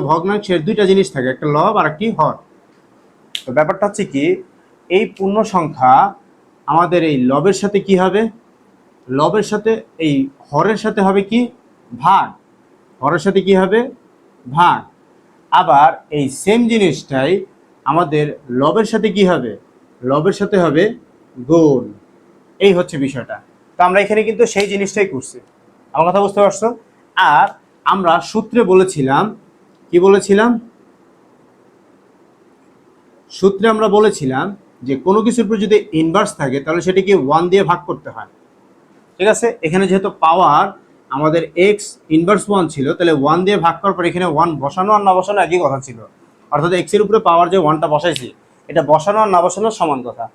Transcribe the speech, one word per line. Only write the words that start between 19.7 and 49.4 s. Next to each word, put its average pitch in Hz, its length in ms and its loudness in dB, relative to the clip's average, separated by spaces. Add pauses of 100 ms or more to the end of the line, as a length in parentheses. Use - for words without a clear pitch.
লবের 156 300 0
সাথে 202 240 -2
হবে 156 200 2 (680)
গুণ। 151 340 4 (800)
এই 196 140 6
হচ্ছে 175 260 -4
বিষয়টা। 120 320 -8 (400)
তো - 100 -4
আমরা 185 180 2
এখানে 214 240 0
কিন্তু 226 160 0 (100)
সেই 202 180 0
জিনিসটাই 202 400 -2
করছি। 127 260 -12 (560)
আমার 156 140 2
কথা 196 180 2
বুঝতে 202 180 0
পারছো? 208 240 0 (480)
আর 151 300 4 (460)
আমরা 180 200 0 (180)
সূত্রে 220 300 -2 (120)
বলেছিলাম, 156 520 2 (680)
কি 175 160 2
বলেছিলাম? 196 440 4 (3000)
সূত্রে 196 360 2
আমরা 214 220 0
বলেছিলাম 165 500 0 (400)
যে 135 80 -2 (120)
কোনো 196 200 2
কিছুর 233 200 0
উপর 202 180 -2
যদি 208 120 2 (240)
ইনভার্স 165 300 0 (100)
থাকে 139 240 -4
তাহলে 160 220 -2
সেটাকে 185 260 0 (140)
ওয়ান 160 260 0
দিয়ে 190 180 2
ভাগ 175 180 -2
করতে 131 260 -10
হয়। 107 160 -18 (840)
ঠিক 190 180 0
আছে? 233 120 -2 (200)
এখানে 185 240 2
যেহেতু 190 200 0 (140)
পাওয়ার 165 420 4 (500)
আমাদের 156 260 0 (320)
x 202 40 -6 (380)
ইনভার্স 185 340 0
ওয়ান 196 140 0 (100)
ছিল, 135 120 -4 (100)
তাহলে 170 260 2
ওয়ান 151 240 2
দিয়ে 202 180 0
ভাগ 165 160 0
করার 196 160 -2
পর 180 140 -4
এখানে 180 240 -4
ওয়ান 165 160 2 (120)
বসানো 185 340 -4
আর 202 120 0
না 185 100 4
বসানো 196 280 -2
একই 175 180 -2
কথা 135 220 0
ছিল। 117 120 -20 (560)
অর্থাৎ 160 180 0 (120)
x - 100 -12
এর 208 100 2
উপরে 208 140 0 (100)
পাওয়ার 170 240 4
যে 190 120 2
ওয়ানটা 156 300 0
বসাইছি, 143 340 -2 (420)
এটা 156 120 0 (100)
বসানো 196 320 0
আর 208 100 -2
না 175 100 4